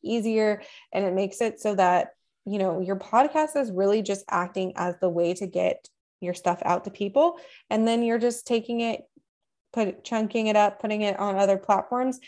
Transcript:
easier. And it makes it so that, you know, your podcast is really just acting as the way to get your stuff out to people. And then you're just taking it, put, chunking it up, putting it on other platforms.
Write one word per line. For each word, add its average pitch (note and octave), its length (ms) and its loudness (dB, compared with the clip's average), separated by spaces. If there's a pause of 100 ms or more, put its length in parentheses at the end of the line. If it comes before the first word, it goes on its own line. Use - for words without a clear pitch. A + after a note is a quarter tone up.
easier. G#3+ 600 0 (280)
And G3 140 -2
it F3+ 80 0
makes G3 280 -2
it A3 200 -4
so G#3 140 -2
that, F3+ 340 4 (360)
you G3+ 120 -4
know, F#3+ 240 0
your F#3+ 140 -4
podcast D4 600 2
is B3+ 160 -2
really G3 300 2
just G3 280 -4
acting F#3 460 -2
as F3 240 -4
the F#3 100 2
way E3+ 260 0
to G3 120 -8
get F3+ 400 -2 (340)
your F3+ 120 -4
stuff F3 320 -2
out F3 200 0
to G3 60 -12
people. C#4 460 0 (320)
And A3 180 2
then A#3 160 2
you're A#3 160 2
just A#3+ 280 -2
taking A#3 340 -2
it, A3+ 200 -4 (720)
put, G#3+ 300 -2
chunking A3 440 -2
it G#3+ 80 4
up, G#3 260 4
putting G#3+ 200 -2
it G3+ 180 0
on G3 160 0
other G3 220 4
platforms. B3 720 0